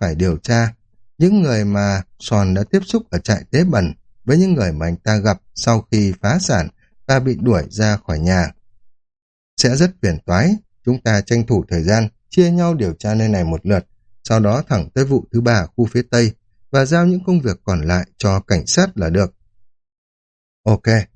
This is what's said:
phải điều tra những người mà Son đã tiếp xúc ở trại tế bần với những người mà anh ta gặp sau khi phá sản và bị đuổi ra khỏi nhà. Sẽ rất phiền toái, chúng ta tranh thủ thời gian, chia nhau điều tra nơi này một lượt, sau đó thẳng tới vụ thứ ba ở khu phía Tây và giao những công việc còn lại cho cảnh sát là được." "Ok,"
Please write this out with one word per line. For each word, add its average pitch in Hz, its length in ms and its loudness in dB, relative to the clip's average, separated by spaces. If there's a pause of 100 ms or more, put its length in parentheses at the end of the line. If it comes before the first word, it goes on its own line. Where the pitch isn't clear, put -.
phải 85 140 -2
điều 85 220 0
tra 117 380 0 (440)
những 190 240 2
người 117 220 0
mà 101 380 0 (160)
Son 98 360 0
đã 101 160 0
tiếp 196 140 2
xúc 220 260 -4
ở 175 80 -4
trại - 320 -4
tế 156 140 2
bần 101 280 0 (320)
với 143 140 2
những 185 160 2
người 98 180 0
mà 78 140 -4
anh 85 100 -2
ta 107 200 -2
gặp 101 240 0 (140)
sau 113 360 0
khi 104 300 2
phá 120 180 0
sản 95 300 -2 (380)
và 135 140 2
bị 127 200 -2
đuổi 101 300 0
ra 107 260 0
khỏi 80 220 -6
nhà. 92 340 0 (1040)
Sẽ 127 200 0
rất 180 140 2 (120)
phiền 87 240 -2
toái, 127 300 0 (280)
chúng 123 180 -2
ta 107 180 0
tranh 117 260 -2
thủ 101 220 0
thời 85 140 -2
gian, 110 260 2 (200)
chia 175 220 2
nhau 170 240 0
điều 101 180 -2
tra 107 220 -4
nơi 110 140 2
này 98 160 0
một 82 220 -4
lượt, 95 200 0 (380)
sau 113 160 0
đó 110 280 2
thẳng 98 260 -2
tới 131 100 0
vụ 135 280 0
thứ 117 80 0
ba 120 120 2
ở 95 140 0
khu 117 200 -2
phía 120 240 -2
Tây 120 220 2 (380)
và 135 140 2
giao 170 220 2
những 180 180 0
công 180 160 2
việc 110 240 -2
còn 92 160 0
lại 87 260 -2 (120)
cho 98 220 0
cảnh 90 260 -2
sát 185 320 0
là 82 120 -2
được." 92 240 0 (1300)
"Ok," 107 200 2 (340)